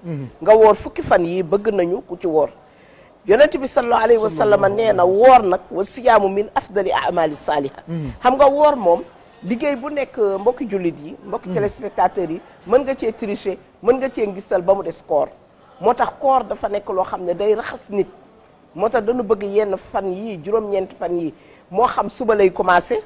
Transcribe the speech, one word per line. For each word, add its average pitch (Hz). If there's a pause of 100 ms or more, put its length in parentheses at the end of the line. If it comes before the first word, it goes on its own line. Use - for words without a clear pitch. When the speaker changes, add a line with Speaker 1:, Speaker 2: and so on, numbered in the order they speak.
Speaker 1:
Mhm. 151 (160)
Speaker 2:
Nga 190
woor 220
fukki -
fan 190
yi 180
bëgg 202
nañu 180
ku 175
ci 196
woor. 156 (760)
Yonent 277
bi 269
sallallahu 240
alayhi 226
wa 175
sallam 208
Speaker 1:
Sallallahu 196
Speaker 2:
nee 220
na 180
Speaker 1:
alayhi 190
wa 254
Speaker 2:
woor 254
nag, 185 (100)
"Wa 185
siyaamu 220
min 202 (100)
afdali 196
a'maali 151
saaliha." 143
Speaker 1:
Mhm. 160 (100)
Speaker 2:
Xam 254
nga 277
woor 294
moom, 175 (420)
liggéey 247
bu 254
nekk, 285 (220)
mbokki 247
jullit 185
yi, 170 (100)
mbokki 190
Speaker 1:
Mhm. 185
Speaker 2:
téléspectateurs 196
yi, 170 (280)
mën 226
nga 262
cee 226
tricher, 202 (240)
mën 226
nga 262
cee 233
ngisal 190
ba 190
mu 196
des -
koor. 147 (520)
Moo 214
tax 240 (100)
koor 269
dafa 214
nekk 202
loo 185
xam 185
ne 175
day 202
raxas -
nit. 196 (680)
Moo 190
tax 226
dañu 247
bëgg 202
yenn 202
fan 196
yii, 196
juróom-ñeenti 202
fan 175
yii, 165 (380)
moo 214
xam 240
suba 226
lay 196
commencé 185